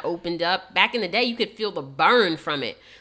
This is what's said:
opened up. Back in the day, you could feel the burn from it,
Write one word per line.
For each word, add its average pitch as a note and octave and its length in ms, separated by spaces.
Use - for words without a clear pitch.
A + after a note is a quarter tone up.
opened E3+ 380
up. F3+ 320
Back G3 200
in A#3+ 60
the G#3+ 80
day, G#3 140
you A#3+ 140
could A#3+ 160
feel G#3+ 180
the E3+ 100
burn E3 560
from D3 260
it, A2 140